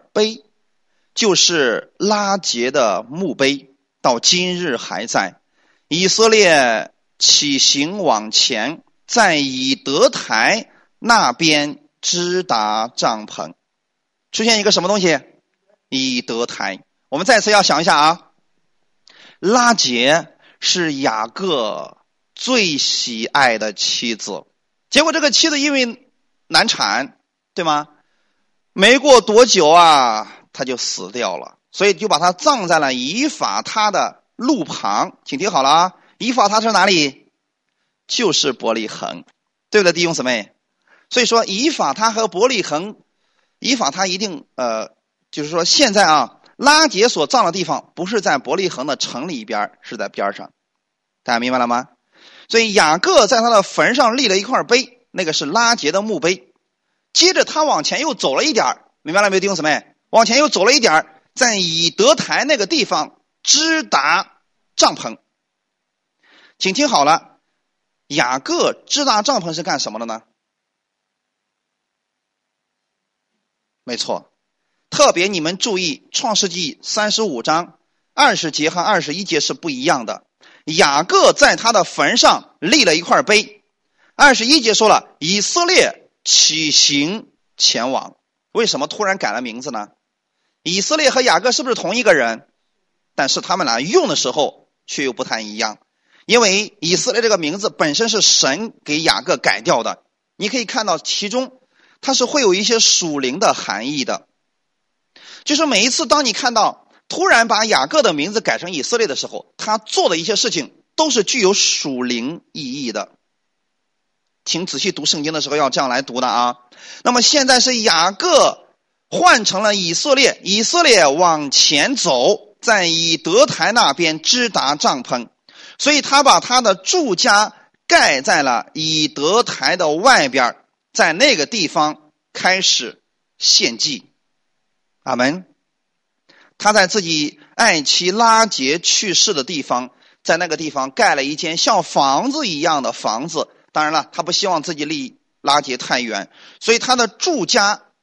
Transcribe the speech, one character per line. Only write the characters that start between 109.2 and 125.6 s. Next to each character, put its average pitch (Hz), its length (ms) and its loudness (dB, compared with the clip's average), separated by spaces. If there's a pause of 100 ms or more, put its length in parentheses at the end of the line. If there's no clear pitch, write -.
候， - 280 -16
他 214 220 -4
做 302 320 0
的 170 80 0
一 165 80 -6
些 202 100 -2
事 233 140 -2
情 - 340 -8 (120)
都 311 140 0
是 233 140 0
具 247 160 -4
有 196 140 2
属 135 500 -2
灵 123 380 -6 (100)
意 139 320 -10
义 117 80 -6
的。 101 220 -8 (1300)
请 175 220 -6
仔 156 120 -10
细 170 140 -4
读 156 140 -8
圣 147 180 -2
经 160 100 -4
的 151 80 -4
时 139 80 -6
候 143 60 -4
要 147 140 0
这 156 120 -2
样 135 80 -2
来 127 120 -2
读 127 200 -6
的 127 60 -2
啊。 120 300 0 (460)
那 247 80 0
么 247 100 2
现 277 260 2
在 254 120 4
是 254 200 0
雅 180 320 2
各 240 560 2 (420)
换 311 360 4
成 190 180 -2
了 208 100 2
以 180 200 -2
色 277 220 2
列， 247 280 4
以 208 200 -2
色 339 200 0
列 214 240 6
往 151 420 2
前 156 460 2
走， 151 640 0
在 208 240 2
以 165 320 -2
德 196 280 2
台 190 260 -2
那 208 220 2
边 160 280 -2
支 247 280 0
搭 139 260 -2
帐 151 280 -2
篷， 120 260 -6 (480)